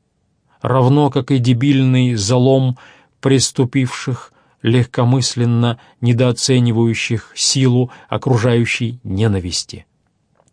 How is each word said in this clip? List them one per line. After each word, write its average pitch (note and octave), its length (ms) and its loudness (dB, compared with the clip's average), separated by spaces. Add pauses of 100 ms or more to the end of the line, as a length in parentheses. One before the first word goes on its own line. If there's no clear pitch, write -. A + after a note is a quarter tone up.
(600)
Равно C3+ 480 2
как C3+ 220 -4
и C#3 60 2
дебильный B2+ 800 2
залом B2+ 640 0 (440)
преступивших, C3 1120 -2 (280)
легкомысленно A#2+ 1200 0 (220)
недооценивающих A#2+ 1300 0
силу B2+ 580 0 (180)
окружающей A#2 960 -2
ненависти. F#2+ 800 -4 (680)